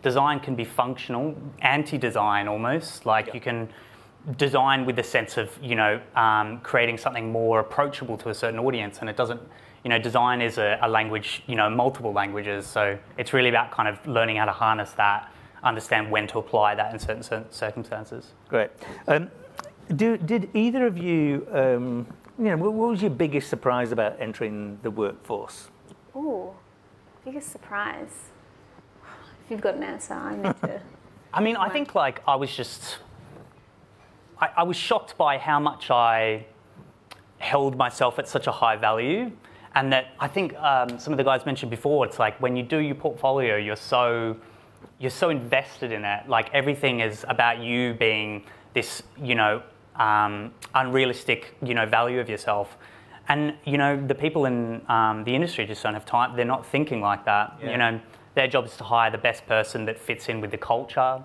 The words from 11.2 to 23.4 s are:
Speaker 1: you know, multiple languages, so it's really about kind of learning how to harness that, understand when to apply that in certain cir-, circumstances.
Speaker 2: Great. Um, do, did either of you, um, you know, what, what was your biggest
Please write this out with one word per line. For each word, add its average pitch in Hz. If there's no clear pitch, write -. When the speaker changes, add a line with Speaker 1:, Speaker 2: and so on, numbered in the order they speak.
Speaker 1:
you 123
know, 107
multiple 123
languages, 101
so 101
it's 120
really 127
about 117
kind 110
of 101
learning 113
how 107
to 104
harness 110
that, 104
understand 110
when 107
to 110
apply 104
that 107
in 110
certain 113
cir-, 110
circumstances. 110
Speaker 2:
Great. 107
Um, 160
do, 226
did 190
either 240
of 196
you, 156
um, 123
you 233
know, 165
what, 202
what 220
was 202
your 202
biggest 139